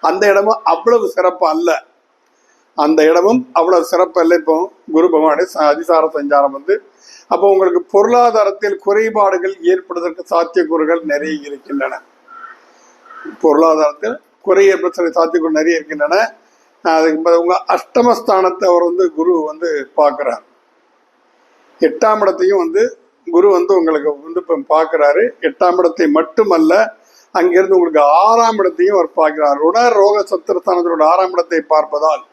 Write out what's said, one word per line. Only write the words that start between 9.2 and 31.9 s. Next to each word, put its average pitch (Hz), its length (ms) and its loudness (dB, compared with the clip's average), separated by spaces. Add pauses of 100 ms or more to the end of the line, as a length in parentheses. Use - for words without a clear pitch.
ஏற்படுவதற்கு 175 520 -6 (100)
சாத்தியக்கூறுகள் 165 680 -2 (120)
நிறைய 147 360 -8
இருக்கின்றன. 135 440 -8 (1500)
பொருளாதாரத்தில் 156 720 0 (320)
குறை 190 160 2 (100)
ஏற்பட 170 260 -4
சில 170 180 -2
சாத்தியக்கூறு 160 440 -2
நிறைய 165 180 0
இருக்கின்றன. 151 360 -4 (720)
அதுக்கு 160 400 0
ப-, 170 160 4
உங்க 175 140 0 (180)
அஷ்டமஸ்தானத்தை 202 960 0
அவர் 175 180 2
வந்து 180 180 -2 (120)
குரு 170 160 0 (160)
வந்து 160 200 -8 (300)
பார்க்கிறார். 139 440 -2 (1400)
எட்டாம் 214 360 0
இடத்தையும் 190 400 0
வந்து 170 200 0 (520)
குரு 180 120 4 (100)
வந்து 175 220 0
உங்களுக்கு 156 300 -2 (180)
வந்து 170 160 -6
இப்ப 165 140 -4 (160)
பார்க்கிறாரு. 156 500 2 (260)
எட்டாம் 180 320 0
இடத்தை 165 260 0 (100)
மட்டுமல்ல, 165 560 0 (680)
அங்கிருந்து 180 380 4
உங்களுக்கு 160 260 2 (220)
ஆறாம் 226 360 2
இடத்தையும் 185 380 0
அவர் 165 120 -2 (100)
பார்க்கிறார். 151 440 0
ருண 202 180 2 (160)
ரோக 208 320 2
சத்துருஸ்தானத்தோட 175 840 -2
ஆறாம் 185 240 0
இடத்தை 170 240 -2 (140)
பார்ப்பதால் 151 580 -2